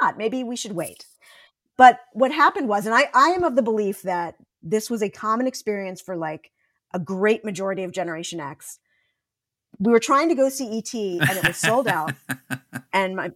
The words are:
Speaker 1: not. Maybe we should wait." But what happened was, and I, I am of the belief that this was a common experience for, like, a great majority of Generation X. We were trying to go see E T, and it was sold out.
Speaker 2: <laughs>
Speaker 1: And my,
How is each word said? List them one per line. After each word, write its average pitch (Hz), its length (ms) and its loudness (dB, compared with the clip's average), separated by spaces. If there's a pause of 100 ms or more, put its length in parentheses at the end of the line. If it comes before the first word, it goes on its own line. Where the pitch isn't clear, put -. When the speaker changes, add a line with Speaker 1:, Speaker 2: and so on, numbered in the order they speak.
Speaker 1:
not. 302 160 0
Maybe 240 260 -4
we 240 120 -6
should 226 180 -10
wait." 165 320 -8 (720)
But 247 220 10 (140)
what 254 180 2
happened 302 380 2
was, 208 160 0
and 220 80 0
I, 269 200 4
I 277 160 6
am 359 140 0
of 294 120 0
the 254 80 4
belief 208 400 -2
that 175 320 -4 (260)
this 214 280 -2
was 233 120 -4
a 208 80 -2
common 220 380 -2
experience 196 520 -6
for, 185 160 -10
like, 160 360 -8 (420)
a 185 60 -4
great 196 440 0
majority 190 400 -6
of 180 80 -8
Generation 170 480 -8
X. 143 380 -14 (1000)
We 196 120 2
were 233 80 6
trying 285 300 2
to 330 60 2
go 269 140 2
see 269 180 -6
E 220 160 -6
T, 196 360 -6
and 156 120 2
it 180 160 -2
was 139 100 -2
sold 226 300 0
out. 156 300 -2
Speaker 2:
<laughs> - 60 -20 (680)
Speaker 1:
And 190 220 0
my, 175 200 -6